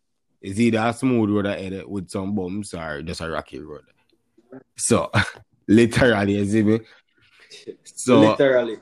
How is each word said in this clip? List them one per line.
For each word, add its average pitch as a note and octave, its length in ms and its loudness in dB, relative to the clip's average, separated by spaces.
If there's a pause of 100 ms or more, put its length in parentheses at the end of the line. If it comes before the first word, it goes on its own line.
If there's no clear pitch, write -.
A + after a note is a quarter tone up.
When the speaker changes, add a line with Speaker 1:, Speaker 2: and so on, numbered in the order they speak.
(400)
Speaker 1:
It's G2 200 -2
either A2+ 180 4
a A2+ 140 0
smooth A2+ 380 0
road G#2 160 0
ahead F#2+ 420 -6
with F#2+ 200 -8
some G2 280 -6
bumps G2 380 -8
or D#2 280 -8
just D#2+ 180 -10
a E2 80 -8
rocky D2+ 300 -10
road. D2 240 -16 (920)
So, - 340 0 (280)
<laughs> - 300 -20
literally, A2 680 4
you G2+ 80 -2
see G#2+ 180 0
me? G#2+ 180 2 (1040)
So - 360 2
Speaker 2:
Literally. A#2 600 2